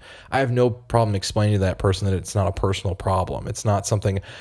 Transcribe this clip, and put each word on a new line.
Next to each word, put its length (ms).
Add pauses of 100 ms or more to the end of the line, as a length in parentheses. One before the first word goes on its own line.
(300)
I 80
have 140
no 180
problem 460
explaining 400
to 40
that 180
person 280
that 80
it's 220
not 100
a 60
personal 420
problem. 540
It's 160
not 200
something, 360 (200)